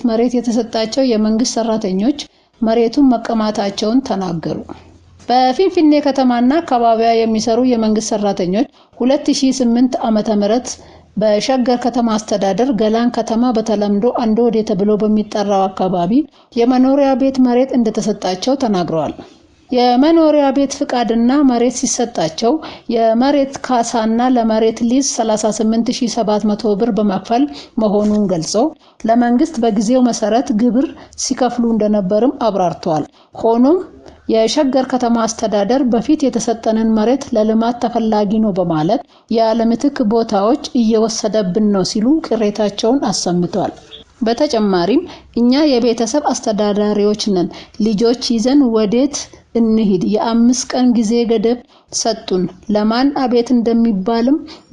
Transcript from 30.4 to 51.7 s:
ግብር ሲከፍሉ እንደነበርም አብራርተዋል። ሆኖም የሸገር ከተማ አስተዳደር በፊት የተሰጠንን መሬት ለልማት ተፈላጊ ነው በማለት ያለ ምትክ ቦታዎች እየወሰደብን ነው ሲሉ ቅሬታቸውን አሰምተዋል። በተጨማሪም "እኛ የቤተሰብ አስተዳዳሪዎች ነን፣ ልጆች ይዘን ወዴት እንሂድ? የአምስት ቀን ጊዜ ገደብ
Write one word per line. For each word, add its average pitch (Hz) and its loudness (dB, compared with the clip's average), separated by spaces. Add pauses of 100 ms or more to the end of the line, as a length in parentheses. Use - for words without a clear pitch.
ግብር 247 2 (300)
ሲከፍሉ 240 -2
እንደነበርም 214 0
አብራርተዋል። 185 -2 (300)
ሆኖም 254 2 (500)
የሸገር 254 0
ከተማ 240 0
አስተዳደር 226 -2
በፊት 240 0
የተሰጠንን 226 0
መሬት 233 0
ለልማት 226 0
ተፈላጊ 220 0
ነው 220 0
በማለት 170 0 (300)
ያለ 226 0
ምትክ 233 0 (100)
ቦታዎች 226 0 (120)
እየወሰደብን 214 0
ነው 196 2
ሲሉ 220 -2 (160)
ቅሬታቸውን 220 -2
አሰምተዋል። 175 -2 (480)
በተጨማሪም 226 0 (340)
"እኛ 240 2 (120)
የቤተሰብ 240 0
አስተዳዳሪዎች 208 -2
ነን፣ 185 0 (320)
ልጆች 226 0
ይዘን 254 2
ወዴት 226 0 (380)
እንሂድ? 220 2
የአምስት 233 0
ቀን 254 0
ጊዜ 220 0 (120)
ገደብ 226 0 (320)